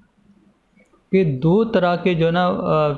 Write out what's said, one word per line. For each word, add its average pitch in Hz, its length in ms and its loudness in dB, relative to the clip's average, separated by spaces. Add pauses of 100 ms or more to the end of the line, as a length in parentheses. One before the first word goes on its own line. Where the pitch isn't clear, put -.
(1120)
कि 190 140 2
दो 160 400 0
तरह 180 300 0
के 175 200 -2
जो 165 100 0
है 165 60 2
ना, 180 140 0
अ, 170 520 0